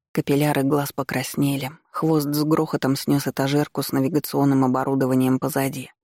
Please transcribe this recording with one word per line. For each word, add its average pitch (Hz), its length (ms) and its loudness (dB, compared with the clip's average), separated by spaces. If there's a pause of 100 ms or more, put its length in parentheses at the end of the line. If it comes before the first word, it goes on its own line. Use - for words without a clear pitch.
(120)
Капилляры 147 500 2
глаз 143 300 0
покраснели, 135 800 -4 (180)
хвост 156 380 0
с 147 160 0
грохотом 151 520 0
снёс 143 300 0
этажерку 139 560 -2
с - 100 -6
навигационным 135 720 2
оборудованием 131 720 2
позади. 135 520 -4 (140)